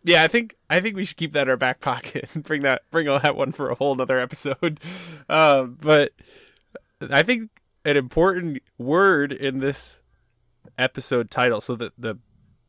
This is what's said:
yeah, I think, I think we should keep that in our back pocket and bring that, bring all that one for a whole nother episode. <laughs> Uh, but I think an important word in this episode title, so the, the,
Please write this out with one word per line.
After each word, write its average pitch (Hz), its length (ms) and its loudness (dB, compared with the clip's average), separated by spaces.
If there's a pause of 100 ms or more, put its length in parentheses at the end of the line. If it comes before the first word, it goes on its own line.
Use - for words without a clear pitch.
yeah, 165 200 4
I 160 40 4
think, 226 280 -2 (140)
I 170 120 2
think 202 160 -6
we 185 80 -4
should - 120 -14
keep 160 140 -6
that 147 120 0
in 131 60 0
our 127 80 2
back 127 220 0
pocket - 540 -6
and 151 100 -8
bring 151 200 -4
that, 131 280 2
bring 160 160 0
all 143 120 2
that 147 160 2
one 139 180 -2
for 135 160 -6
a 123 60 -2
whole 139 200 0
nother 127 240 0
episode. 139 640 -4
<laughs> 165 40 -12 (400)
Uh, 147 340 4
but 147 480 2 (1000)
I 139 100 4
think 226 300 -2 (340)
an 147 100 2
important 160 680 0 (160)
word 147 520 2
in 135 280 -4
this - 420 -6 (760)
episode 127 520 -2
title, 123 320 0
so 123 140 -6
the, 110 240 -10
the, 113 160 -6 (540)